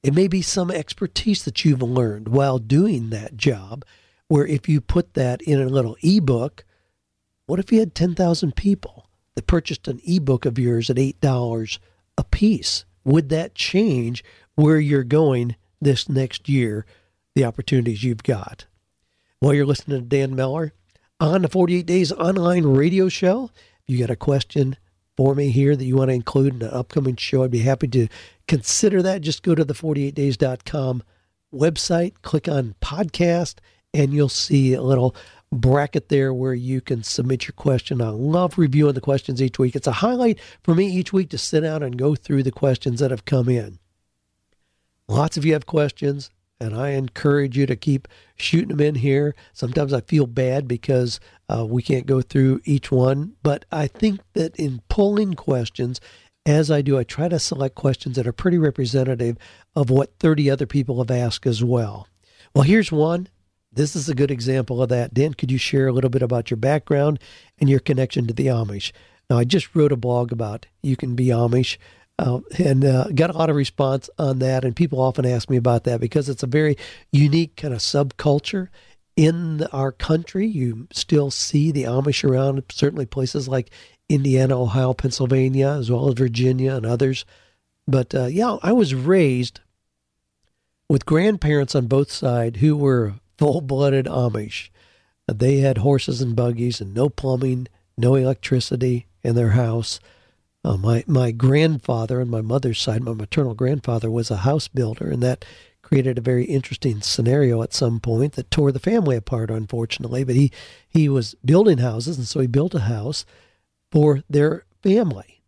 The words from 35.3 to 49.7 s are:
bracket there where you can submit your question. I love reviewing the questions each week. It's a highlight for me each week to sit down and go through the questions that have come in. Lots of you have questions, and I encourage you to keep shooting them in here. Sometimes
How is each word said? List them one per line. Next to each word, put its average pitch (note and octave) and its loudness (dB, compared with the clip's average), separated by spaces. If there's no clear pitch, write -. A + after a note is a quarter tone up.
bracket C#3 0
there C3+ 2
where B2+ -2
you B2+ -4
can A#2 -6
submit B2 -4
your - -14
question. B2 0
I A2+ -2
love D#3 0
reviewing D3 4
the B2+ -6
questions C3+ -2
each C3 -2
week. B2+ 2
It's C#3 -4
a C#3 0
highlight A#3+ 0
for E3+ 2
me F#3+ 4
each F#3 -2
week F#3+ 0
to - -8
sit - 0
down D#3 -4
and B2 -6
go C#3+ 0
through C3+ -2
the C3 0
questions B2+ -2
that C#3 2
have B2 -6
come B2+ 0
in. G#2 -2
Lots C#3+ 0
of D3 0
you D#3+ 4
have D3+ -4
questions, C#3+ -2
and A2 -6
I C3+ -4
encourage C#3 0
you C#3 2
to B2+ -2
keep C3+ -2
shooting - 0
them D3 -2
in D3 2
here. C#3 0
Sometimes C#3 -4